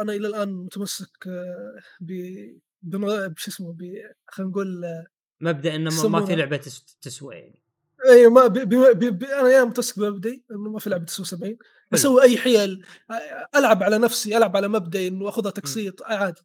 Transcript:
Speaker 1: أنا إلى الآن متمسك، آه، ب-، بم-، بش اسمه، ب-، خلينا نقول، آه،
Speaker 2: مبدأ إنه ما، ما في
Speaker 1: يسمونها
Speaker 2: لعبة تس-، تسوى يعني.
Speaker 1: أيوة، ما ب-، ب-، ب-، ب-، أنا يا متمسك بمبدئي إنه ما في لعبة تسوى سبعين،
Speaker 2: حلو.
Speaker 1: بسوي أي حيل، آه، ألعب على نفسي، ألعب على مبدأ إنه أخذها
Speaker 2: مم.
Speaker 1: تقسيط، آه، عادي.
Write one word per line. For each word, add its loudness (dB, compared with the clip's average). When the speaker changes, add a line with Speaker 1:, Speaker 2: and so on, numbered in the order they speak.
Speaker 1:
أنا -6
إلى -6
الآن -6
متمسك، -12
آه، -14
ب-، -14
بم-، -6
بش -12
اسمه، -12
ب-، -16
خلينا -8
نقول، -8
آه، -12
Speaker 2:
مبدأ -4
إنه -4
ما، -
ما -4
في -4
Speaker 1:
يسمونها 0
Speaker 2:
لعبة -2
تس-، -16
تسوى -16
يعني. -20
Speaker 1:
أيوة، 12
ما 8
ب-، 0
ب-، 4
ب-، -2
ب-، -10
أنا 0
يا 6
متمسك -4
بمبدئي -6
إنه -10
ما -10
في -8
لعبة -4
تسوى -12
سبعين، -10
Speaker 2:
حلو. -20
Speaker 1:
بسوي 4
أي 6
حيل، 0
آه، -6
ألعب 4
على 2
نفسي، 0
ألعب 2
على -2
مبدأ -4
إنه -8
أخذها -6
Speaker 2:
مم. -8
Speaker 1:
تقسيط، -10
آه، -6
عادي. -4